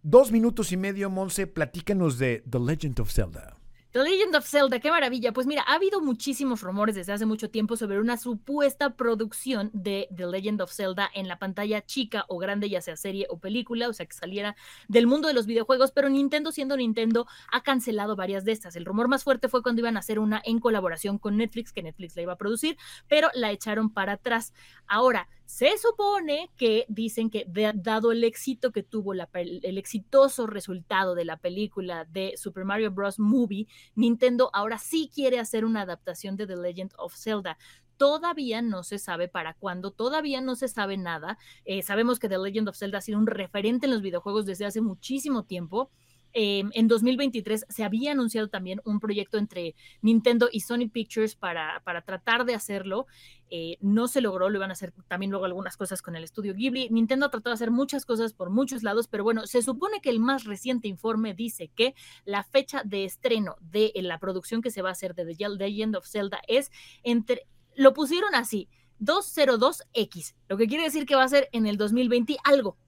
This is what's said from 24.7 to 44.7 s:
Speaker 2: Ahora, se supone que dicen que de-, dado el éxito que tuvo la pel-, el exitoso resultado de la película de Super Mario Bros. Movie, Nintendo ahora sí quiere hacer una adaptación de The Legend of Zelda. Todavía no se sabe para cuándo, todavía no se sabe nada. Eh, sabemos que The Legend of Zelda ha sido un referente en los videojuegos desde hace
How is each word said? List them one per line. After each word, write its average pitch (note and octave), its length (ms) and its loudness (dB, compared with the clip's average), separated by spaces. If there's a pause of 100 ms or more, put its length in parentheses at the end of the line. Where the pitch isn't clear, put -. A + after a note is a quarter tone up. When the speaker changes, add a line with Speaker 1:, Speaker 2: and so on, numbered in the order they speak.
Speaker 2:
Ahora, A3+ 420 2 (160)
se E4+ 320 2
supone G4 800 0
que A3+ 320 2
dicen A3 400 -4
que G#3+ 180 -4
de-, G#3 280 0
dado A3 360 0
el A#3 140 2
éxito A3+ 480 -2
que G3+ 100 -4
tuvo G3+ 300 -6
la F3+ 180 -8
pel-, F3 340 -6
el F#3+ 120 -4
exitoso A#3+ 680 2
resultado F#3+ 680 -2
de E3+ 120 -2
la E3 100 -6
película F3+ 680 -6
de F#3+ 320 -6
Super F#3+ 260 -10
Mario G#3 260 0
Bros. G3 280 -4
Movie, G#3+ 480 2 (280)
Nintendo A#3 600 4
ahora G#3+ 240 -2
sí D#4+ 340 -4
quiere B3+ 260 2
hacer A3+ 280 -2
una A3 160 0
adaptación F#3 540 -8
de G#3 100 -6
The F#3+ 100 -8
Legend F3+ 400 -6
of F3 180 -10
Zelda. G3 440 -6 (400)
Todavía C#4+ 640 2
no G3+ 200 -2
se G3+ 160 -8
sabe F3+ 300 -4
para E3 240 -6
cuándo, F#3 380 -8
todavía C#4 500 -2
no C4 140 -4
se B3 140 -4
sabe G3 280 -4
nada. E3+ 400 -6 (300)
Eh, F#3+ 160 -4
sabemos A#3 360 0
que G3+ 120 -4
The F#3+ 80 0
Legend G3+ 320 -2
of - 80 -18
Zelda G3 200 -6
ha G3 40 -6
sido G#3 160 -2
un G#3+ 80 6
referente G#3+ 580 0
en C4+ 80 2
los A3 80 0
videojuegos G3 460 -2
desde G3 180 -6
hace G3+ 160 -4